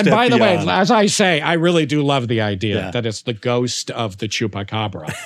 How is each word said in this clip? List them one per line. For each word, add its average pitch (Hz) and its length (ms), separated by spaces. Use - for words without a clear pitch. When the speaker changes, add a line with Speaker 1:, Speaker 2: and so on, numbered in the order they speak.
Speaker 1:
step - 80
Speaker 2:
by 240 140
the 240 80
Speaker 1:
beyond. 185 300
Speaker 2:
way, 180 80
as 185 160
I 220 160
say, 180 340
I 151 140
really 165 320
do 147 160
love 139 260
the 113 140
idea 104 340
Speaker 1:
Yeah. 95 140
Speaker 2:
that 117 160
it's 107 160
the 123 100
ghost 123 580
of 113 280
the 110 100
chupacabra 101 880